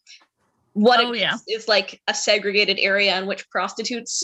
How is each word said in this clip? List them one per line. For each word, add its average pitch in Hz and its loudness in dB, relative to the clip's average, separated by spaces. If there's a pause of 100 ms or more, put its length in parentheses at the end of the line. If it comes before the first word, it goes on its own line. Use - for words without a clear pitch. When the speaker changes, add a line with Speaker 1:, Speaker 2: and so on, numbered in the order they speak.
(760)
Speaker 1:
What 233 6
it 240 2
Speaker 2:
Oh, 240 -4
yeah. 190 -2
Speaker 1:
means 233 -8
is, 214 -6
like, 196 0
a 214 -2
segregated 202 0
area 196 0
in 190 -6
which - -8
prostitutes 220 -6